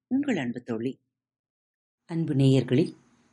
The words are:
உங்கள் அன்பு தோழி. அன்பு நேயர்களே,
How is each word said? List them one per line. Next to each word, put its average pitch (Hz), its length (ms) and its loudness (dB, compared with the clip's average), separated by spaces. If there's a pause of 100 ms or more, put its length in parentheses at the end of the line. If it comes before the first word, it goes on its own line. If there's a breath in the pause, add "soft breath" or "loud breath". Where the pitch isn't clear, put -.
உங்கள் 262 300 -2
அன்பு 120 260 -6
தோழி. 120 360 -6 (1040)
அன்பு 165 280 -4
நேயர்களே, 135 600 2 (380)